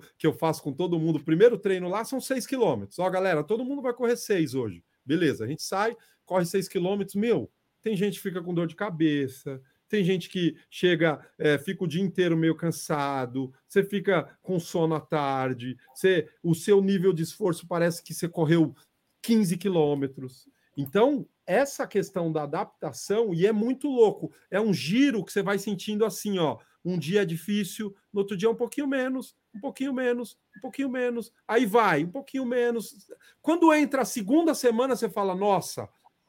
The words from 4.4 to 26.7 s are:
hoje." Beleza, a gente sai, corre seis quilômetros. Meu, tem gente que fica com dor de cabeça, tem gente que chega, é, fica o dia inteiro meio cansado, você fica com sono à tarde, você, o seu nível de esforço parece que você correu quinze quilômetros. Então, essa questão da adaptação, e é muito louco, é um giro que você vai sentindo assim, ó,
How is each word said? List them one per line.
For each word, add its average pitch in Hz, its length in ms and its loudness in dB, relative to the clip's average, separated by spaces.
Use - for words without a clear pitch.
hoje." 110 300 -6
Beleza, 143 400 0
a - 20 -4
gente 151 160 -8
sai, 214 320 -2
corre 185 200 0
seis 190 220 -2
quilômetros. 190 480 -4
Meu, 202 340 0
tem 220 160 -2
gente 202 180 -2
que - 60 -14
fica 185 200 -6
com 180 120 -6
dor 170 140 0
de 165 80 -14
cabeça, 147 840 -2
tem 214 160 2
gente 180 240 0
que 175 260 0
chega, 165 500 2
é, 147 200 2
fica 185 260 -8
o 180 40 0
dia 160 140 -2
inteiro 180 360 2
meio 160 180 2
cansado, 139 1000 -4
você 196 160 2
fica 196 580 -2
com 185 180 -4
sono 165 360 0
à 147 60 -4
tarde, 131 760 -2
você, 180 360 2
o 170 140 2
seu 196 260 4
nível 190 320 2
de 160 100 -2
esforço 165 440 -4
parece 170 340 0
que - 120 -16
você - 160 -4
correu 160 440 2
quinze 208 360 2
quilômetros. 143 880 -2
Então, 208 500 2
essa 262 400 0
questão 175 460 -2
da 156 120 -2
adaptação, 180 880 -4
e 170 120 2
é 214 60 4
muito 247 380 0
louco, 226 420 4
é 180 120 0
um 220 120 4
giro 208 500 2
que - 80 -14
você 202 120 0
vai 196 160 0
sentindo 208 460 -2
assim, 208 340 -2
ó, 156 180 2